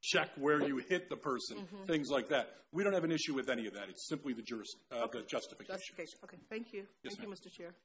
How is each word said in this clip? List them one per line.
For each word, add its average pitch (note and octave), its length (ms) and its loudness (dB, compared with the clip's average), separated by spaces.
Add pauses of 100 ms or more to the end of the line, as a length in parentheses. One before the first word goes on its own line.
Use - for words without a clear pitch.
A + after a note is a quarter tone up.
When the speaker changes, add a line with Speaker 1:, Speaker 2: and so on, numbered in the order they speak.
Speaker 1:
Check D#3+ 360 4
where D3 280 6
you C3+ 120 2 (100)
hit F3+ 220 2
the C#3 60 -2
person, A#2+ 420 -2
Speaker 2:
Mm-hmm. F#3+ 260 -10
Speaker 1:
things D#3 260 2
like C3 200 4
that. C3 180 4 (240)
We E3+ 120 2
don't G3+ 100 6
have F3 100 4
an E3 80 4
issue D3+ 220 2
with C3 160 0
any A#2+ 160 2
of G2 80 -6
that. G2+ 160 -6
It's - 180 -10
simply C#3+ 240 -2
the A2+ 80 -4
juris-, G#2+ 340 -6 (160)
uh, A#2+ 140 -2
Speaker 2:
Okay. A2+ 140 -4
Speaker 1:
the G#2+ 80 -6
justification. - 500 -4
Speaker 2:
Justification. - 480 -8
Okay. F3+ 140 -16 (100)
Thank A3+ 240 -6
you. G3+ 140 -6 (160)
Speaker 1:
Yes, G#3 100 -8
Speaker 2:
Thank G3+ 60 -10
you, A3 60 -8
Speaker 1:
ma'am. G#3 60 -6
Speaker 2:
Mister F3+ 200 -12
Chair. F3 240 -12 (100)